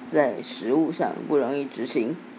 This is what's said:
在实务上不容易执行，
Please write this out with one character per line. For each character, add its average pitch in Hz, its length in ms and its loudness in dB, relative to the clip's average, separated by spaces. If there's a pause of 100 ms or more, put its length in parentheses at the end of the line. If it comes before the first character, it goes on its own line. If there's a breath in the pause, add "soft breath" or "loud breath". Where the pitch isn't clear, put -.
(120)
在 131 300 4
实 - 320 -2
务 156 180 4
上 117 220 -2 (160)
不 120 80 4
容 131 180 2
易 143 80 -2
执 131 220 -6
行， 127 320 0 (220)